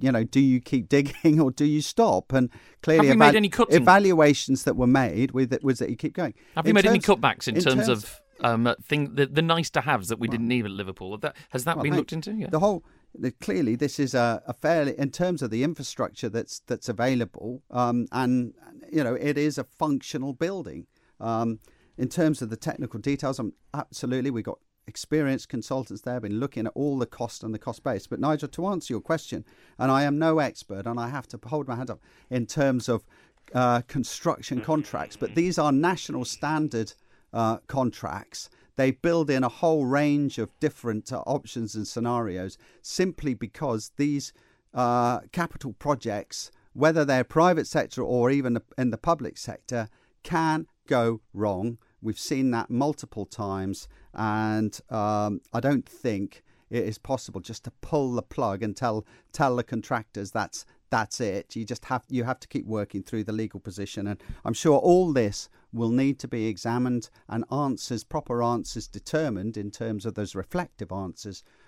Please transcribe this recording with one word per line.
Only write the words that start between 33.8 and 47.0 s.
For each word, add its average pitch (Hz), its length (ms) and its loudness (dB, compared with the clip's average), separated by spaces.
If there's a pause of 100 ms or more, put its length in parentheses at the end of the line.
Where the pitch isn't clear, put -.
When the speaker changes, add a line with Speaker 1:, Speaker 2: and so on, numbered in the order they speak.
Speaker 1:
construction - 800 -4
contracts, 147 560 -4
but - 200 -6
these 175 200 2
are 151 140 2
national 139 540 0
standard, 147 680 -2 (400)
uh, 113 340 0
contracts. 110 840 -6 (260)
They 135 140 4
build 165 400 2
in 131 140 2
a 123 40 2
whole 156 380 2
range 143 520 2
of 110 120 -4 (100)
different, 120 520 -4
uh, 95 80 -6
options 117 540 -4
and 110 120 -6
scenarios 113 720 -4 (240)
simply 156 520 -2
because 113 600 -6
these, 143 360 -2 (420)
uh, 123 460 2 (120)
capital 160 400 -6
projects, 113 800 -4 (240)
whether 156 300 4